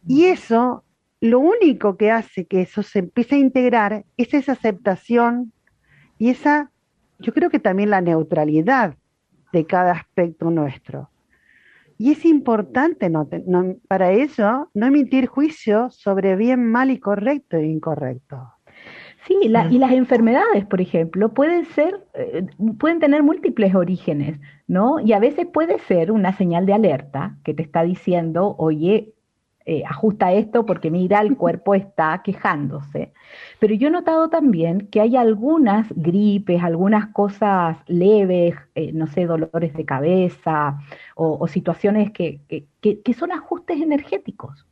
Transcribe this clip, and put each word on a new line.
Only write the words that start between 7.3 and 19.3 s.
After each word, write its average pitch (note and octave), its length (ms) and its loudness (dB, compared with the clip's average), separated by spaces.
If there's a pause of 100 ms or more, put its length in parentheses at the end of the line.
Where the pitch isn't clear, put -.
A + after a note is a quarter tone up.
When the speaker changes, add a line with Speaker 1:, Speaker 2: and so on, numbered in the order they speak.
Speaker 1:
creo E4+ 180 0
que C#4 80 0
también G3+ 320 0
la F#3+ 100 2
neutralidad D#3+ 960 0 (580)
de D#3+ 140 0
cada F3+ 260 2
aspecto E3+ 580 -4
nuestro. C#3+ 600 -6 (880)
Y B3+ 140 2
es D4+ 140 -4
importante B3+ 840 2
no D#3 180 -2
te-, E3+ 200 -10
no, F#3 300 0 (120)
para F#3+ 240 2
eso B3 600 0
no G#3+ 120 -2
emitir C4 400 2
juicio B3 640 -2
sobre F#3+ 460 0
bien, A#3+ 340 0
mal C4 200 2
y B3+ 80 -2
correcto G#3 580 -4
e D#3 100 0
incorrecto. C#3 840 -8 (720)
Speaker 2:
Sí, F#4+ 220 2